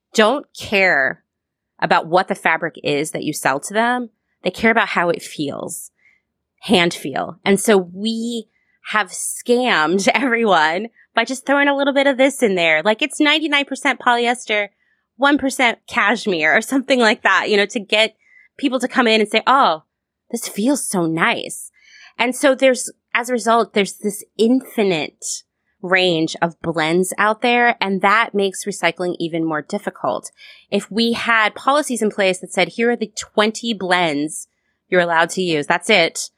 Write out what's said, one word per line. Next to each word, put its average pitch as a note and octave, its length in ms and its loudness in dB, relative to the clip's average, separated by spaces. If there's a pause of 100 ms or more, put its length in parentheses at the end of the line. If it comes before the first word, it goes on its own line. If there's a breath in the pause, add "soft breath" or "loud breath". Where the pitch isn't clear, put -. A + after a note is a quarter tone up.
(140)
don't A3+ 320 2 (120)
care E3 640 0 (560)
about E3+ 280 0
what F3+ 220 2
the F#3+ 60 -4
fabric D#3+ 480 -2
is D3 280 -2
that D#3 120 -2
you D3+ 100 -4
sell C#3 260 -2
to - 140 -12
them. A#3 360 -2 (340)
They F#3 80 -4
care A3+ 200 0
about A3 180 0
how F3 200 0
it - 120 -2
feels, - 720 -10 (680)
hand F3 320 2
feel. C3+ 520 -8
And G3 140 4
so G#3+ 180 4
we A3 680 -6 (400)
have G3+ 220 -2
scammed G3 1000 0
<laughs> A#3+ 60 6
everyone G#3+ 720 2 (260 soft breath)
by A#3 120 0
just B3+ 200 -8
throwing C#4+ 220 2
a C#4 80 2
little C#4 180 0
bit C4+ 140 2
of C4+ 100 0
this C4 240 2
in G3+ 140 2
there. D#3+ 260 2
Like, G#3+ 220 0
it's - 160 -4
ninety-nine D4 460 0
percent C4+ 340 -4
polyester, A#3+ 680 0 (480)
one C#4 200 2
percent C4 400 0 (100)
cashmere G3 720 0
or A3+ 40 0
something C4 380 0
like A3 220 2
that, F#3+ 300 2
you G#3 60 2
know, G3+ 100 2
to G3+ 120 -6
get G#3+ 360 0 (420 soft breath)
people C4 220 -2
to B3 80 -4
come B3+ 180 0
in A3 160 4
and G#3 80 -2
say, A3 160 0
"Oh, A3+ 380 4 (480)
this - 160 -8
feels B3 420 -2
so F3 160 0
nice." E3 640 -2 (460 soft breath)
And B3 200 -2
so C4+ 180 4
there's, C4 380 2 (240)
as A#3 140 -2
a B3+ 40 -2
result, A3+ 400 2
there's G3 200 0
this - 300 -8 (140)
infinite G#3+ 880 0 (560)
range F3+ 640 0
of E3+ 180 -4
blends E3 560 0
out G#3+ 240 0
there, A#3+ 400 2
and F#3+ 200 -2
that G#3 340 2
makes G3 300 -2
recycling F3+ 540 -4
even E3 240 -4
more D#3 200 -4
difficult. - 680 -8 (380 loud breath)
If G3+ 220 -4
we A#3 220 0
had A3 420 0
policies C4+ 480 -2
in G#3 80 2
place F#3+ 280 0
that - 140 -16
said, F3+ 160 0
"Here A#3 220 -2
are A#3+ 40 0
the A3 220 -6
twenty A3 560 -2
blends F3 720 -2 (420)
you're F3+ 120 2
allowed E3+ 300 2
to F#3+ 100 -4
use, D#3 240 0
that's F3 240 -2
it," F3+ 480 2